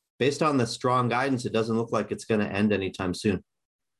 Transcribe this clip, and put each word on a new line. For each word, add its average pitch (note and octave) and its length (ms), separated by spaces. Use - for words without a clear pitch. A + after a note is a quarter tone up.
based C#3+ 240
on D3+ 140
the A#2+ 100
strong B2 420
guidance, B2 380
it G2 60
doesn't A2 240
look A2+ 160
like G#2+ 180
it's G2+ 140
gonna G#2 220
end G#2 260
anytime F#2+ 420
soon. F#2+ 300